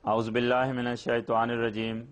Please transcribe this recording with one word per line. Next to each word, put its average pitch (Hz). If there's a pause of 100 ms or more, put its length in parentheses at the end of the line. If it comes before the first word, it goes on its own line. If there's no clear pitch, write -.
औज़ु 110
बिल्लाहि 123
मिनश 120
शैतानिर 117
रजीम। 113 (120)